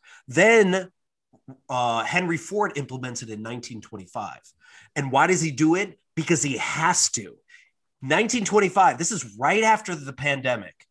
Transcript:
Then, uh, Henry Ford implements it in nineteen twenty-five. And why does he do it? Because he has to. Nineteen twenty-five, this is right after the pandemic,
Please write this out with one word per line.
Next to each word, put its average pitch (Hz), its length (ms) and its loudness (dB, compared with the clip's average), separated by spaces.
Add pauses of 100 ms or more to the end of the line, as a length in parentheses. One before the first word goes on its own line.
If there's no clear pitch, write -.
(280)
Then, 185 600 4 (800)
uh, 117 340 0
Henry 170 320 -2
Ford 202 400 -4
implements 127 460 -8
it 113 80 -14
in 107 100 -10
nineteen 117 400 -12
twenty-five. 92 600 -12 (540)
And 135 160 -4
why 143 180 4
does 180 120 2
he 160 100 -2
do 156 260 4
it? 196 220 -4 (160)
Because 156 280 0
he 135 160 -2
has 165 540 0
to. - 260 -10 (640)
Nineteen 196 420 0
twenty-five, 185 540 4
this 165 140 -4
is 113 260 -10
right 175 240 2
after 220 320 2
the 139 180 -10
pandemic, 127 640 -4 (160)